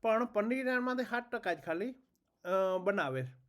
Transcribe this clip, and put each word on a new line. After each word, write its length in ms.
પણ 220
પનીર 460
આમાંથી 340
સાત 280
ટકા 200
જ 100
ખાલી, 320
અ, 340
બનાવે. 460